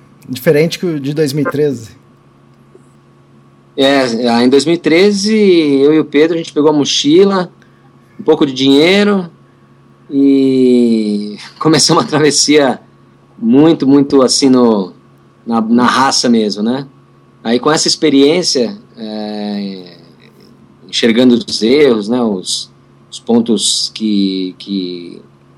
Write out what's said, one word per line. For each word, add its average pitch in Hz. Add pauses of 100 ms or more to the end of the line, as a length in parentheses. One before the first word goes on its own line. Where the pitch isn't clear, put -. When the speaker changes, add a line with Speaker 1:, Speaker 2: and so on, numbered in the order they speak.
(280)
Speaker 1:
Diferente 147
que -
o 160
de 139
dois 147
mil 143
e -
treze. 135 (1900)
Speaker 2:
É, 123
em 127
dois 139
mil 165
e -
treze, 196
eu 156
e 156
o 147
Pedro, 156
a -
gente 165
pegou 151
a 151
mochila, 175 (680)
um -
pouco 156
de 139
dinheiro 170 (800)
e 123 (100)
<laughs> -
começamos 151
uma 220
travessia 143 (580)
muito, 139
muito 139
assim 131
no, 113 (560)
na, 117
na 120
raça 131
mesmo, 107
né? 131 (560)
Aí 117
com 147
essa -
experiência, 139 (200)
é, 104 (920)
enxergando 120
os -
erros, 117
né, 123
os, 98 (400)
os -
pontos 117
que, 98
que 90 (360)